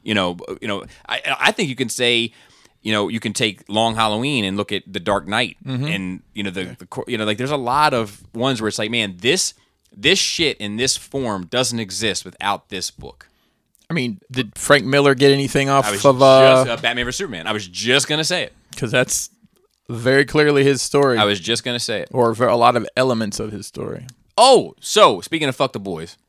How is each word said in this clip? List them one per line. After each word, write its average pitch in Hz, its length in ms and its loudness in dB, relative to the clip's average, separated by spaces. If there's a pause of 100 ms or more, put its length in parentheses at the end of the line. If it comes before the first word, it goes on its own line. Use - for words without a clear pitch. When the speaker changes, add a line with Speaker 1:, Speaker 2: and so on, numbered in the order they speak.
Speaker 1:
you 107 100 -4
know, 90 240 -2 (240)
you 120 60 -10
know, 98 160 -6 (240)
I, 123 140 -4 (180)
I 180 140 2
think 170 160 -4
you 127 60 -6
can 123 140 -4
say, 120 440 0 (480)
you 110 100 -4
know, 104 160 0
you 110 140 -6
can 110 120 -4
take 107 360 -4
Long 110 260 0
Halloween 113 480 0
and 95 140 -4
look 101 160 -4
at 98 120 -6
The 95 140 -10
Dark 90 280 -2
Knight 107 280 -4 (100)
Speaker 2:
Mm-hmm. 131 220 -6
Speaker 1:
and, 92 360 -6 (100)
you 104 100 -8
know, 98 60 -4
the, 92 160 -6
Speaker 3:
Yeah. 120 120 -14
Speaker 1:
the 90 80 -20
cor-, - 220 -12
you 120 100 -4
know, 107 80 -4
like, 107 120 -2
there's 131 140 -4
a 147 60 -2
lot 135 360 2
of 110 280 -4 (140)
ones 123 260 -2
where 110 60 -2
it's 101 100 -4
like, 110 140 -4
man, 107 280 -2
this, 135 340 0 (420)
this 147 240 0
shit - 380 -2
in 104 180 -8
this 127 220 -2
form 107 500 -6
doesn't 120 320 -2
exist 95 460 -4
without 95 440 -6
this 95 220 -8
book. - 380 -20 (600)
Speaker 2:
I 165 40 -6
mean, 123 260 -4 (100)
did 123 280 -6
Frank 143 260 2
Miller 139 320 4
get 139 160 6
anything 139 380 0
off 139 180 2
Speaker 1:
I 104 40 0
was 98 140 -4
Speaker 2:
of, 131 160 6
uh, 131 440 8
Speaker 1:
just, 123 40 -4
uh, 117 120 -4
Batman 120 240 0
versus 123 140 -6
Superman. 101 280 -8
I 107 60 -2
was 101 120 -4
just 113 440 0
gonna 151 160 -2
say 170 180 -4
it. - 100 -12 (220)
Speaker 2:
'Cause 117 160 -6
that's - 380 0 (580)
very 127 380 2
clearly 147 400 2
his 139 160 2
story. 139 360 2
Speaker 1:
I 107 60 4
was 101 160 0
just 113 240 -4
gonna 120 160 -6
say 107 220 -4
it. - 100 -10
Speaker 2:
Or 117 220 2
ver-, 117 160 0
a 120 80 4
lot 120 180 4
of 113 100 0 (120)
elements 113 420 0
of 107 140 -8
his 101 120 -12
story. - 400 -12 (340)
Speaker 1:
Oh, 220 420 6
so, 143 400 4
speaking 156 260 -4
of 131 80 -2
fuck 135 160 0
the 110 80 -8
boys 85 380 -8 (120)